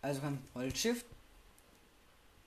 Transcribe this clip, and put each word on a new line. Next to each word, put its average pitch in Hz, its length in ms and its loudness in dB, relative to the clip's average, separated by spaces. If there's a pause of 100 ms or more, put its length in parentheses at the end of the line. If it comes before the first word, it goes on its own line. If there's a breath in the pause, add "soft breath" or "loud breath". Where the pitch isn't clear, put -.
Also 139 180 2
kann 143 320 0
Hold 127 240 0
Shift. 240 300 2 (1400)